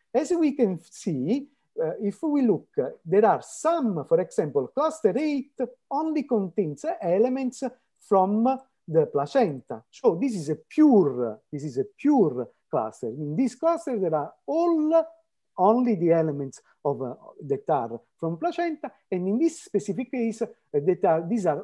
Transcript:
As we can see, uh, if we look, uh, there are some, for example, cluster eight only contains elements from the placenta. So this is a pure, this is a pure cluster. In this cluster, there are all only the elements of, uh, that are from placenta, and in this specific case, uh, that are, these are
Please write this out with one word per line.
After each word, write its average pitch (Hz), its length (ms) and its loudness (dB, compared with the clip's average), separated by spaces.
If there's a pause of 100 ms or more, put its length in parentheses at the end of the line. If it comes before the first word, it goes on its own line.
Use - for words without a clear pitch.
(140)
As 294 160 0
we 320 220 2
can 190 300 0
see, 180 640 -4 (340)
uh, 160 100 -2 (100)
if 202 200 -4
we 294 200 0
look, 208 260 2 (100)
uh, 151 100 -2 (160)
there 196 220 4
are 151 160 4
some, 254 640 -2
for 165 140 4
example, 147 480 -2
cluster 294 480 0
eight 294 360 -2 (380)
only 302 320 -2
contains 185 640 -2 (160)
elements 254 640 0 (420)
from 214 520 2 (280)
the 156 200 2
placenta. 143 840 -2
So 175 300 0
this 247 140 0
is 156 160 -6
a 151 60 -2
pure, 143 840 4 (120)
this 147 140 -8
is 127 140 -6
a 135 60 0 (120)
pure 160 500 2 (240)
cluster. 117 360 -4
In 147 300 -6
this 247 180 0
cluster, 320 440 -2
there 170 160 0
are 151 180 -4 (140)
all 320 600 2 (500)
only 226 380 4
the 165 180 2
elements 143 480 0 (240)
of, 135 160 -2
uh, 127 140 -6 (320)
that 135 240 -4
are 117 280 0 (200)
from 165 180 -4
placenta, 330 540 -4 (200)
and 185 180 -2
in 214 100 0
this 320 240 0
specific 202 480 -4
case, 226 320 -2
uh, - 40 -2 (280)
that 170 300 0
are, 170 220 2
these 196 200 -2
are 147 180 0